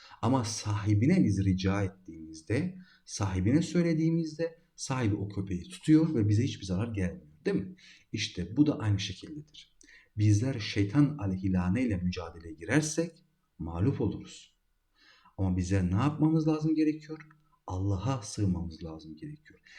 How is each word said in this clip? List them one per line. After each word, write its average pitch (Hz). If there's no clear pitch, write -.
Ama 123
sahibine 107
biz 98
rica 95
ettiğimizde, -
sahibine 98
söylediğimizde 165
sahibi 120
o 101
köpeği 90
tutuyor 156
ve 107
bize 104
hiçbir -
zarar 104
gelmiyor. 95
Değil 202
mi? -
İşte 98
bu 147
da 147
aynı 101
şekildedir. -
Bizler 107
şeytan 120
aleyhilâne 95
ile 107
mücadeleye 82
girersek 151
mağlup 85
oluruz. -
Ama 92
bizler 90
ne 95
yapmamız 151
lazım 156
gerekiyor? 156
Allah'a 98
sığınmamız 85
lazım 80
gerekiyor. -